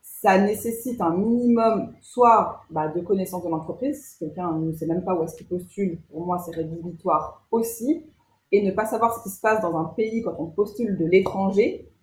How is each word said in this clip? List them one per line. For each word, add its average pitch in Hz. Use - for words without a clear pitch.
ça 190
nécessite 226
un 170
minimum 226
soit, -
bah, 156
de 175
connaissance 185
de 170
l'entreprise. 165
Si -
quelqu'un 170
ne 160
sait 156
même 180
pas 185
où 165
est-ce 160
qu'il -
postule, 180
pour 160
moi, 180
c'est 170
rédhibitoire 165
aussi. 226
Et 208
ne 190
pas 214
savoir 226
ce -
qui 190
se -
passe 214
dans 170
un 160
pays 220
quand 180
on 165
postule 202
de 165
l'étranger 190